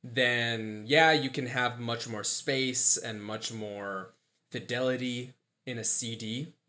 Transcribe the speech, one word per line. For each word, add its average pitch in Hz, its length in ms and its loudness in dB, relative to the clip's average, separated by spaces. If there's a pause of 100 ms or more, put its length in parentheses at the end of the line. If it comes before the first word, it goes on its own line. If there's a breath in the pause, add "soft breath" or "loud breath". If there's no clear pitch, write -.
Then, 117 840 -2
yeah, 160 260 6
you 135 160 2
can 127 180 -4
have 123 320 -2
much 117 300 -6
more 104 160 -6
space 131 720 4
and 107 260 -6
much 107 300 -6
more 101 600 -8 (360)
fidelity 123 840 -2 (320)
in 123 120 -8
a 107 60 -6
C 113 320 2
D. 160 380 -6 (140)